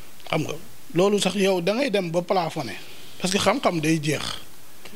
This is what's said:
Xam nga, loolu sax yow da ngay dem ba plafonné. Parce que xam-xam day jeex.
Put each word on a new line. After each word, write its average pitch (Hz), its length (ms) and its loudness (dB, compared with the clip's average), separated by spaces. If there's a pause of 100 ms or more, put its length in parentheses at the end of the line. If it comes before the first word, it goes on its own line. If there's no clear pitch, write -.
(280)
Xam 160 140 0
nga, 151 120 -4 (400)
loolu 196 260 4
sax 180 160 2
yow 190 240 4
da 190 140 2
ngay 269 160 0
dem 185 200 0
ba 175 120 0
plafonné. 170 520 0 (460)
Parce 185 120 0
que 196 60 4
xam-xam 190 420 4
day 160 220 2
jeex. 143 200 0 (720)